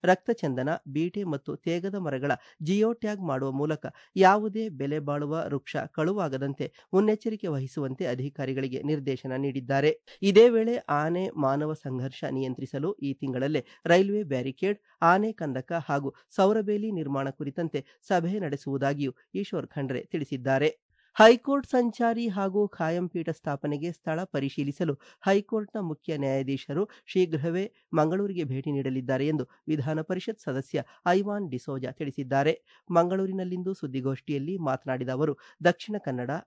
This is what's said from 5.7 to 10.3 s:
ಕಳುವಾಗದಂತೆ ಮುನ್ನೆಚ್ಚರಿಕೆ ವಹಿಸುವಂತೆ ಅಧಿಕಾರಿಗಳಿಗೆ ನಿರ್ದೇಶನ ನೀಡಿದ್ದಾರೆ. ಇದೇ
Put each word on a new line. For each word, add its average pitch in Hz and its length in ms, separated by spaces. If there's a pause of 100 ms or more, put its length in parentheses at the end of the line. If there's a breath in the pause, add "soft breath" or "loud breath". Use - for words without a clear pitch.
ಕಳುವಾಗದಂತೆ 147 960 (200 soft breath)
ಮುನ್ನೆಚ್ಚರಿಕೆ 214 540
ವಹಿಸುವಂತೆ 135 580
ಅಧಿಕಾರಿಗಳಿಗೆ 131 800
ನಿರ್ದೇಶನ 135 520
ನೀಡಿದ್ದಾರೆ. 139 680 (200 loud breath)
ಇದೇ 202 280